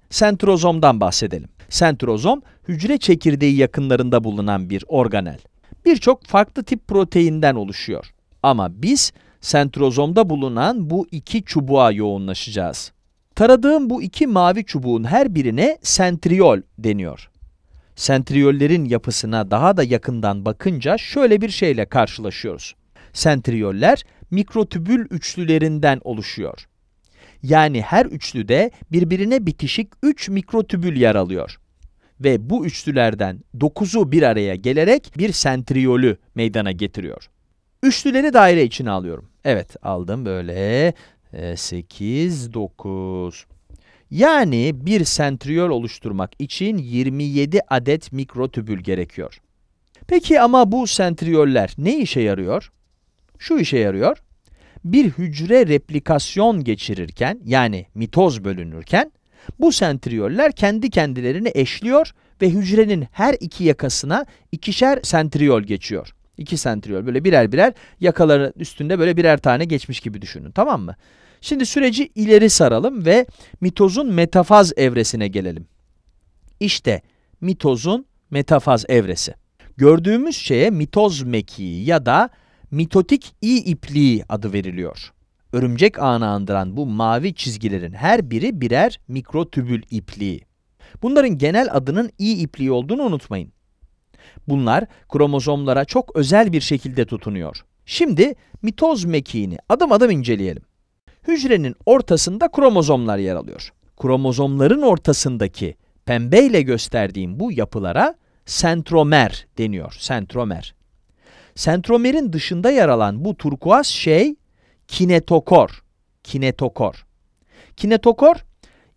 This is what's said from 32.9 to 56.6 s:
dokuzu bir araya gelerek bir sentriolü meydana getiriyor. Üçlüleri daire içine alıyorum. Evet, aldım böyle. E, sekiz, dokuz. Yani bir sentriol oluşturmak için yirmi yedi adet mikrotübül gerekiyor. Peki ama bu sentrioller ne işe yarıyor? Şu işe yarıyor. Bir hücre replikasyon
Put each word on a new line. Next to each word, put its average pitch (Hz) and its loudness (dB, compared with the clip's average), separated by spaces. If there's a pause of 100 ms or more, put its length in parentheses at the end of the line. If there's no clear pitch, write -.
dokuzu 170 -2
bir 156 2
araya 104 0
gelerek 147 0
bir 196 -2
sentriolü 127 0 (180)
meydana 110 -2
getiriyor. 92 -10 (540)
Üçlüleri 269 0
daire 180 8
içine 117 -2
alıyorum. 90 -6 (140)
Evet, 107 -2
aldım 98 -6
böyle. 98 -2 (400)
E, 85 -10
sekiz, 117 -8
dokuz. 95 -10 (640)
Yani 160 2 (140)
bir 185 2
sentriol 151 -2
oluşturmak 110 -6
için 190 -6
yirmi 131 -4
yedi 143 0
adet 135 -2
mikrotübül 123 -6
gerekiyor. 90 -8 (640)
Peki 330 4
ama 240 6
bu 247 -2
sentrioller 156 2
ne 190 -2
işe 165 -2
yarıyor? 101 -2 (640)
Şu 320 -2
işe 151 0
yarıyor. 107 0 (680)
Bir 233 -4
hücre 175 0
replikasyon 151 -2